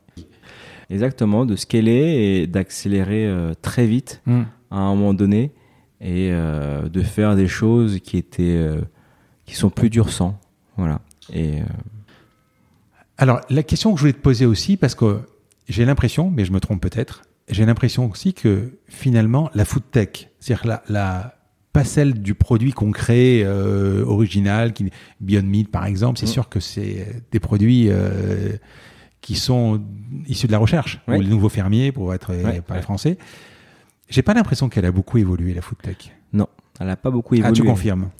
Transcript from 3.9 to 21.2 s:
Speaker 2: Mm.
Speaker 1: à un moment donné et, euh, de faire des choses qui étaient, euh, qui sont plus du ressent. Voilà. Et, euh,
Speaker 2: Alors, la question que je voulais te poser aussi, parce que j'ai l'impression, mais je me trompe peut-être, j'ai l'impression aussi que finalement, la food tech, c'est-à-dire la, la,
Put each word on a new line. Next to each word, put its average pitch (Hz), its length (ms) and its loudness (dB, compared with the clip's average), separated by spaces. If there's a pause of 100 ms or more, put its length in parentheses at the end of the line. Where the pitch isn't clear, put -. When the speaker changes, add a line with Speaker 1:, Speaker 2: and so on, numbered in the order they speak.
Speaker 2:
Mm. 123 160 2 (300)
Speaker 1:
à 98 80 -8
un 98 160 0
moment 101 180 2
donné 104 400 2 (480)
et, 92 320 -2
euh, 76 560 -2
de 90 140 -2
faire 107 340 2
des 95 100 4
choses 110 540 2
qui - 160 -8
étaient, 87 400 0
euh, 78 240 -2 (640)
qui - 100 -18
sont - 140 0
plus 120 220 2
du 113 100 2
ressent. 98 400 -2 (380)
Voilà. 80 240 -2 (280)
Et, 78 300 -4
euh, 73 40 -4 (1500)
Speaker 2:
Alors, 127 320 4
la 143 120 2
question - 300 0
que 160 60 0
je 139 60 2
voulais 143 100 4
te - 40 -14
poser 127 280 4
aussi, 120 320 2
parce 127 160 0
que 107 260 2 (480)
j'ai 110 160 0
l'impression, 143 460 0
mais 117 160 0
je 90 60 -4
me 95 60 2
trompe 90 220 -2
peut-être, - 420 -6 (260)
j'ai 107 180 2
l'impression 117 420 2
aussi 185 240 -2
que 107 540 0
finalement, 123 680 2
la 104 100 2
food - 260 -2
tech, - 480 -2
c'est-à-dire - 280 -4
la, 113 220 -4
la, 98 460 -4 (380)